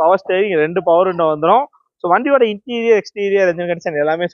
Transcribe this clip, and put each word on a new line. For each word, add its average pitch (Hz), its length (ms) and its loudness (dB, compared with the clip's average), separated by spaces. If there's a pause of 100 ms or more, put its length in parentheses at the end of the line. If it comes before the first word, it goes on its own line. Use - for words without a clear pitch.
பவர் 175 220 2
ஸ்டீரிங், 196 320 -2 (100)
ரெண்டு 175 240 -2
பவர் 175 220 4
விண்டோ 175 220 -2
வந்துரும். 170 320 2 (360)
So, - 120 -8
வண்டியோட 262 320 2 (100)
இன்டீரியர், 233 480 0
எக்ஸ்டீரியர், 196 500 -2
என்ஜின் 175 180 -6
கண்டிஷன் 170 320 -6
எல்லாமே 160 320 -2